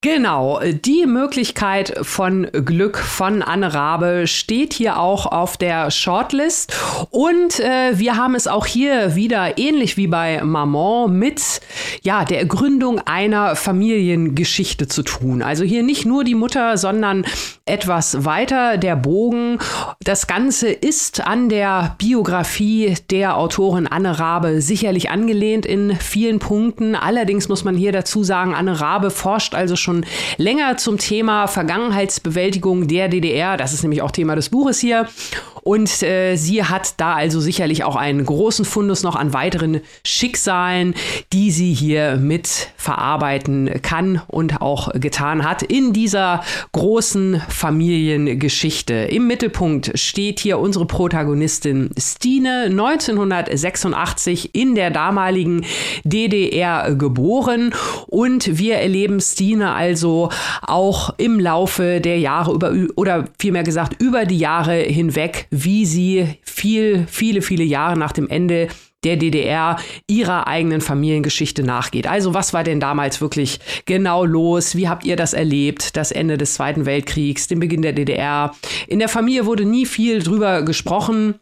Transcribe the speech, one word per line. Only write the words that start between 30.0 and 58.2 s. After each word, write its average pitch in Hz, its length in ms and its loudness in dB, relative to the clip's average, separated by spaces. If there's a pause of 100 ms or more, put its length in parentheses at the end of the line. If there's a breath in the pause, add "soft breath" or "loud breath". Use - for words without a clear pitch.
länger 254 400 0
zum 214 200 0
Thema 214 480 0
Vergangenheitsbewältigung 190 1400 0
der 180 220 0
D 180 120 0
D 165 100 0
R. 175 260 0
Das 135 160 -4
ist 151 100 -4
nämlich 151 180 0
auch 143 80 -2
Thema 156 260 0
des 156 140 -2
Buches 269 300 2
hier. 226 280 2 (540 loud breath)
Und, 214 420 2
äh, 185 320 2
sie 175 300 0
hat 185 340 -4
da 170 140 0
also 160 260 0
sicherlich 156 460 0
auch 143 100 -2
einen 139 300 0
großen 202 400 2
Fundus 202 380 0
noch 175 120 -2
an 147 180 0
weiteren 160 460 0 (240 loud breath)
Schicksalen, 180 920 0 (360 loud breath)
die 196 200 4
sie 175 220 2
hier 151 440 2
mit 151 580 -2
verarbeiten 139 960 0 (120)
kann 175 460 0
und 156 340 -2
auch 139 320 -2
getan 147 540 -2
hat 180 140 -2
in 254 320 2
dieser 190 500 0 (300 loud breath)
großen 190 720 2
Familiengeschichte. 151 1500 0
Im 208 340 0
Mittelpunkt 185 680 -2
steht 202 440 -2
hier 196 180 0
unsere 190 260 0
Protagonistin 147 1120 0
Stine, 254 760 0
neunzehnhundertsechsundachtzig 185 1800 -2
in 247 200 2
der 185 140 2
damaligen 180 760 0 (380 loud breath)
D 214 260 2
D 196 200 2
R 170 460 0
geboren. 226 800 2 (340 loud breath)
Und 233 500 2